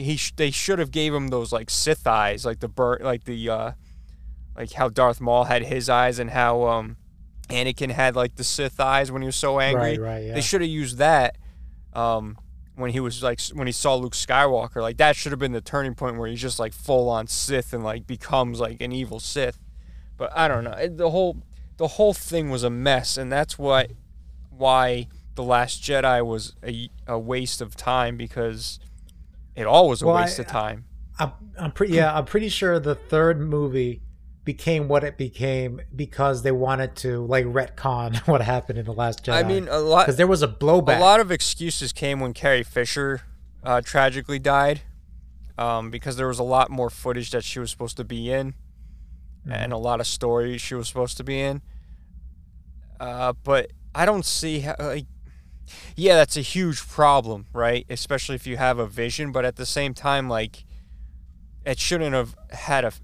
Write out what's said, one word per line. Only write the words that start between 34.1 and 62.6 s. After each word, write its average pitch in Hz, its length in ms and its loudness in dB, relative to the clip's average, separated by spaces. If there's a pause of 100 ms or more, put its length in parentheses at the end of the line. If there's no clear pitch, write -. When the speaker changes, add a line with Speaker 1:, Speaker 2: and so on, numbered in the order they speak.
Speaker 2:
became 151 440 0
what 143 160 4
it 143 140 -6
became 131 640 -4 (160)
because 139 460 -2
they 131 100 2
wanted 131 460 0
to, 123 280 -4
like, 127 200 2
retcon 120 720 -2
<laughs> - 100 -8
what 143 140 6
happened 120 380 -2
in 110 60 -6
The 113 80 -6
Last 117 320 -2
Jedi. 123 100 0
Speaker 1:
I 170 120 4
mean, 190 200 0
a 139 120 0
lot, 160 280 6
Speaker 2:
'Cause 131 100 2
there 175 100 6
was 185 160 4
a 135 40 4
blowback. 143 500 4
Speaker 1:
a 175 40 4
lot 196 180 10
of 196 120 2
excuses 165 640 -4
came 139 260 -2
when 127 140 -4
Carrie 127 300 2
Fisher, 135 580 -2 (420)
uh, 123 180 2
tragically 135 580 0
died, 139 420 2 (800)
um, 117 320 -2
because 120 260 -8
there 131 100 -2
was 123 120 -4
a 127 40 -2
lot 127 280 4
more 123 180 -2
footage 120 420 -6
that 120 120 -2
she - 160 -8
was 117 120 -6
supposed - 260 -10
to 127 60 -6
be 117 280 -6
in, 135 220 -2 (920)
Speaker 2:
Mm-hmm. 123 60 -6
Speaker 1:
and 120 200 -4
a 113 40 -4
lot 117 220 -2
of 117 80 -4
stories 120 540 -2
she - 140 -8
was 117 120 -6
supposed 123 300 -4
to 131 60 -8
be 135 160 -4
in. 139 220 -4 (1400)
Uh, 123 340 -4 (100)
but 139 280 2 (240)
I 160 100 2
don't 202 200 2
see 156 360 -2
how, 143 180 -6
like, 143 260 -6 (920)
yeah, 180 200 8
that's 156 220 8
a 147 40 -2
huge 170 460 -2
problem, 127 640 4
right? 120 360 2
Especially 123 460 -4
if 120 100 -10
you 131 120 -6
have 127 220 2
a 113 80 -2
vision, 117 440 -6
but 127 140 0
at 123 100 0
the 123 100 -10
same 143 280 -2
time, 139 360 -2
like, 110 360 -4 (1000)
it 131 140 -4
shouldn't 160 340 0
have 120 220 -2 (160)
had 131 340 0